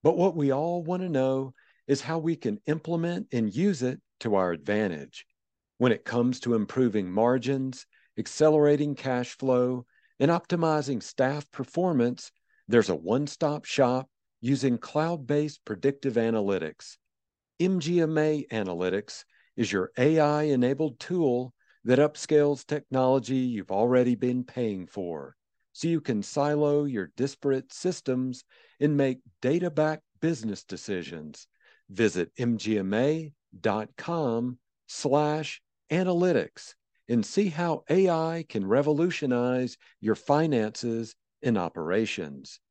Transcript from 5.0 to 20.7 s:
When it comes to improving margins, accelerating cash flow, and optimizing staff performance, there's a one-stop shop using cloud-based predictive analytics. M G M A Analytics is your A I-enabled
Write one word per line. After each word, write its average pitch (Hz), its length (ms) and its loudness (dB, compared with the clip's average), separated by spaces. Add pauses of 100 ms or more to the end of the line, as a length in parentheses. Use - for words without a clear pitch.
When 123 140 4
it - 140 -2
comes 120 340 0
to 120 140 -2
improving 107 580 0
margins, 127 760 0 (320)
accelerating 147 800 4
cash 123 420 -4
flow, 127 480 0 (360)
and 147 100 4
optimizing 156 720 0
staff 139 480 -2
performance, 135 800 -2 (380)
there's 110 200 4
a 87 60 2
one-stop 143 680 -2
shop 127 420 2 (320)
using 131 380 0
cloud-based 151 880 -4
predictive 131 480 -2
analytics. 101 840 -2 (640)
M 180 220 0
G 175 180 0
M 160 180 0
A 151 360 0
Analytics 92 720 -4 (320)
is 110 120 -2
your 95 280 -2
A 151 200 4
I-enabled 147 800 2